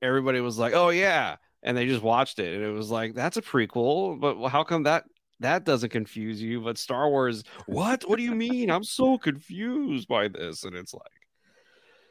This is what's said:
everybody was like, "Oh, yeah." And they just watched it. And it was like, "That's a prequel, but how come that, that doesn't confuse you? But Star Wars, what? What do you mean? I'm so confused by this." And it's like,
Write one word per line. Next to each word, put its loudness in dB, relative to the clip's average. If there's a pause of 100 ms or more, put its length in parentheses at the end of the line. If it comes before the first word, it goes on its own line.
everybody 2
was -2
like, 2
"Oh, 6
yeah." 2 (260)
And 0
they 0
just 0
watched 2
it. -2
And -4
it -4
was -6
like, -4
"That's -4
a -4
prequel, 0
but 0
how 2
come 0
that, 2 (360)
that 0
doesn't 2
confuse -6
you? -4
But -6
Star 0
Wars, 2 (240)
what? 0
What 4
do -2
you -2
mean? 0
I'm 0
so 4
confused -4
by 2
this." -10
And -10
it's -14
like, -16 (1080)